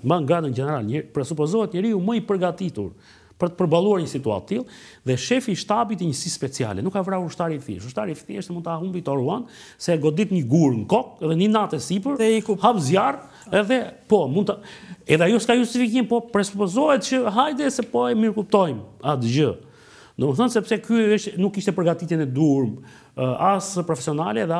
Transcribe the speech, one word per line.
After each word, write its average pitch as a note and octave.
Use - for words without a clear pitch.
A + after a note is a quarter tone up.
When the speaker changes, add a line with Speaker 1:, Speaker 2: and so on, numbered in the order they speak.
Speaker 1:
mban D3+
gardën D3+
general, C3+
një, C#3
presupozohet D3+
njeriu G3
më A3
i A3
përgatitur F3
për F3
të -
përballuar F3+
një C#3
situatë A2+
tillë, A#3+
dhe B2+
shefi A#3+
i D#3+
shtabit G#3
i E3+
njësisë E3
speciale, A2
nuk F3+
ka F#3+
vrarë F#3
ushtari E3
i C3+
thjeshtë. G#2
Ushtari F#3+
i D3
thjeshtë G3+
mund E3+
ta E3+
humbi F3+
Toruan, D3
se F3
e D#3+
godit D#3
një E3+
gur C#3+
në G#2+
kokë G3+
dhe D#3+
një G#3+
natë G3+
e B2+
sipër, G#3
Speaker 2:
Dhe A3+
i G#3+
ku- G#3+
Speaker 1:
hap A3
zjarr, F#3+
edhe G#3+
po, G3
mund F3
ta, G3
edhe D#3+
ajo G#3+
s'ka A#3+
justifikim, A#3+
po A#3
presupozohet G#3
që B3
hajde C4+
se -
po A#3+
e A3+
mirë A3
kuptojmë F3+
atë B2+
gjë. C#3+
Domethënë D3
sepse G#3
ky A#3
është, G#3
nuk G3
kishte G3
përgatitjen E3
e D3
duhur, C3+
ë, B2+
as F#3+
profesionale E3+
dhe E3+